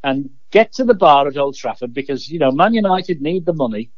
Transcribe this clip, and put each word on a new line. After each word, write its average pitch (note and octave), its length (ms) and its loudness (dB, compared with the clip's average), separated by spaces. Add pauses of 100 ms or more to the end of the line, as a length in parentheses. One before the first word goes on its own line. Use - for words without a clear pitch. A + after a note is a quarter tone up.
and C#3 260 -4 (220)
get A3 220 2
to C4 100 -4
the A#3+ 100 4
bar D3 360 6
at C3+ 80 -8
Old C#3 180 -2
Trafford A#2+ 380 -8
because, C3+ 360 -8
you E3 80 -8
know, C3+ 140 2
Man F3+ 220 2
United F#3 480 -2
need E3 240 -4
the F3 80 -2
money. A#2+ 440 -6